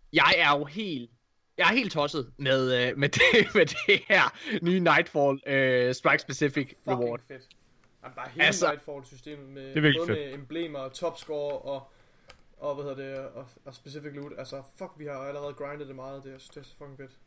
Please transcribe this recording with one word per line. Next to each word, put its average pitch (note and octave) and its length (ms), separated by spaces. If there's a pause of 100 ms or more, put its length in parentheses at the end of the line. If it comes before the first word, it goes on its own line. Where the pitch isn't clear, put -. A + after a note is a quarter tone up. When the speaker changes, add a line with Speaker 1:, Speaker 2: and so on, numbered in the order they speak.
(120)
Speaker 1:
jeg D#3 240
er D3 220
jo D3 60
helt... D3 460 (480)
Jeg F3 120
er G#3 40
helt A#3 180
tosset D3 440
med, C3 540
øh, C3 80
med C#3 140
<laughs> - 60
det, A#4 360
med F3+ 120
det - 420
her G3 140 (400)
nye F3+ 180
Nightfall, C#3+ 680
øh, B2+ 480
Strike D3 280
Specific C#3+ 460
Speaker 2:
Fucking B2 360
Speaker 1:
Reward. A#2 240
Speaker 2:
fedt. C3+ 140 (600)
Jamen, B2+ 140
bare B2+ 160
hele D3 120
Speaker 1:
Altså, F3 220
Speaker 2:
Nightfall-systemet C#3+ 840
med C3+ 200
Speaker 3:
Det C3+ 80
er D#3 40
virkelig D3+ 200
Speaker 2:
både E3+ 60 (120)
Speaker 3:
fedt. D3 120
Speaker 2:
med C3 40
emblemer, C#3+ 540
topscore D3 720
og, C3+ 340 (680)
og, C#3+ 160
hvad C#3+ 100
hedder C3+ 320
det, C3+ 120
og, C3 180 (180)
og C3 100
specific D3 400
loot. C#3+ 240
Altså, C3+ 240 (160)
fuck, F#3 200
vi D3+ 60
har D3 80
allerede C#3+ 420
grindet C#3+ 340
det C3+ 80
meget, C3+ 280
det, C3+ 80
jeg C3 80
synes, - 100
det D3 100
er C3+ 40
så - 140
fucking C#3 200
fedt. C3+ 120 (160)